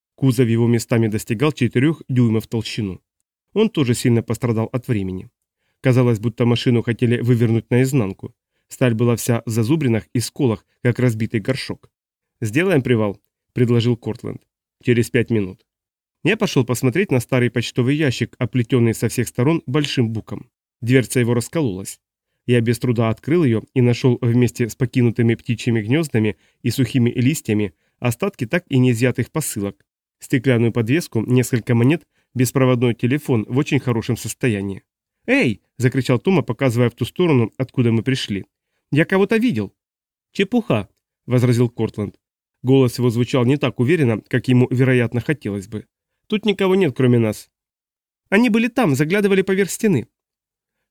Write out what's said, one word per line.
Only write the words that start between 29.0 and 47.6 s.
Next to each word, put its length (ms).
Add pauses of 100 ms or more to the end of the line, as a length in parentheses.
посылок, 520 (360)
стеклянную 500
подвеску, 520
несколько 520
монет, 320 (280)
беспроводной 600
телефон 540
в 80
очень 240
хорошем 360
состоянии. 680 (440)
«Эй!» — 360 (160)
закричал 400
Тома, 240
показывая 480
в 40
ту 100
сторону, 520
откуда 340
мы 120
пришли. 420 (480)
«Я 140
кого-то 320
видел!» 360 (580)
«Чепуха!» — 560 (380)
возразил 440
Кортленд. 460 (460)
Голос 360
его 120
звучал 340
не 120
так 240
уверенно, 400
как 280
ему, 220
вероятно, 500
хотелось 480
бы. 180 (420)
«Тут 160
никого 300
нет, 200
кроме 240
нас». 320 (800)